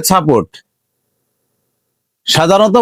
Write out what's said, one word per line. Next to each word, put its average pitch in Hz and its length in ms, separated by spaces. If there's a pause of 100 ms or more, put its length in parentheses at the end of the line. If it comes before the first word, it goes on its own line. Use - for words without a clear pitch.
সাপোর্ট 151 400 (1900)
সাধারণত 196 460